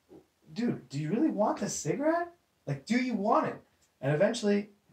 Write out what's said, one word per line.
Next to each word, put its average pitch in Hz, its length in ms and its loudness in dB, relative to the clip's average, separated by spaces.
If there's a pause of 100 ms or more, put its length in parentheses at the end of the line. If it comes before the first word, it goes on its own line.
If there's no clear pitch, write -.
(520)
"Dude, 202 380 -4
do 143 100 -6
you 156 120 -4
really 277 180 2
want 214 300 0
this - 160 -4
cigarette? 311 580 0 (320)
Like, 139 200 -6
do 233 120 0
you 254 160 0
want 220 340 2
it?" - 140 -8 (400)
And 143 140 0
eventually, 202 560 2 (220)